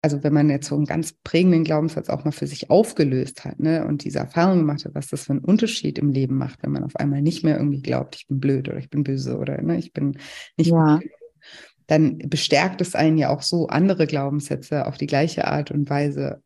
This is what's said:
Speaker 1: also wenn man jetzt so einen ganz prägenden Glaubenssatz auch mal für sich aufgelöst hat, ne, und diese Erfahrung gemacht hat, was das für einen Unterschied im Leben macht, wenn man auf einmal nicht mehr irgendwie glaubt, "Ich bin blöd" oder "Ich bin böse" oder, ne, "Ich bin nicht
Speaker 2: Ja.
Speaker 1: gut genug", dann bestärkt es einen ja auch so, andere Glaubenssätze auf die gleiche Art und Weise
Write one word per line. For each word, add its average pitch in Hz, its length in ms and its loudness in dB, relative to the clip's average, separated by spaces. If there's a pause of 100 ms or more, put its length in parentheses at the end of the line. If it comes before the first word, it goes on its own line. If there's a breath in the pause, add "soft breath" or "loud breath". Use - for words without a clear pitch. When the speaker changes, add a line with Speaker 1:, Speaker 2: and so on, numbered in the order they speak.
Speaker 1:
also 147 220 -2
wenn 147 80 2
man 151 180 4
jetzt 139 160 -2
so - 80 -4
einen 147 120 0
ganz 160 260 -4 (100)
prägenden 170 400 4
Glaubenssatz 156 460 -2
auch 135 160 -2
mal 151 80 -2
für 147 160 -6
sich - 220 -8
aufgelöst 143 720 2
hat, - 160 -10
ne, 160 260 0
und 147 180 -4
diese 147 140 -4
Erfahrung 180 400 2
gemacht 147 260 0
hat, 147 120 -10
was 143 120 -6
das - 180 -8
für 139 60 -2
einen 139 120 -2
Unterschied 214 560 0
im 147 100 2
Leben 135 260 0
macht, 131 280 -4
wenn 143 80 -2
man 139 100 -4
auf 135 140 -8
einmal 143 260 0
nicht 165 220 0
mehr 156 120 2
irgendwie 139 260 -2
glaubt, 127 340 -4
"Ich - 100 -20
bin 135 140 -2
blöd" 135 280 0
oder - 100 -6
"Ich 135 120 -12
bin 143 140 -2
böse" 135 340 -4
oder, 139 240 -6
ne, 170 160 0
"Ich - 140 -10
bin 139 260 -4 (380 loud breath)
nicht 165 180 4
Speaker 2:
Ja. - 20 6
Speaker 1:
gut 156 220 6
genug", - 200 -8 (680 loud breath)
dann 156 320 4
bestärkt 151 600 0
es 175 140 -4
einen 160 240 4
ja 143 120 2
auch 147 120 -2
so, 170 260 0
andere 180 380 2
Glaubenssätze 143 800 -4
auf 143 120 -6
die 147 80 -4
gleiche 143 400 0
Art 147 240 -2
und 143 200 -2
Weise 139 560 -4